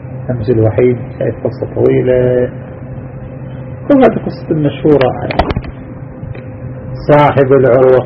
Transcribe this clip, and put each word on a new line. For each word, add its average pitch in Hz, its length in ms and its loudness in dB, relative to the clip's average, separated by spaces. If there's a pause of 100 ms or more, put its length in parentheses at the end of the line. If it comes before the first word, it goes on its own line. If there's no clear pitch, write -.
(300)
أمس 123 200 -2
الوحيد 117 460 2 (220)
شايف 127 160 -2 (100)
قصة - 300 -6
طويلة، 127 800 2 (1400)
وهذه 240 360 4
قصة - 240 -8
مشهورة. 147 600 2 (2000)
صاحب 143 420 4
العروة 127 540 6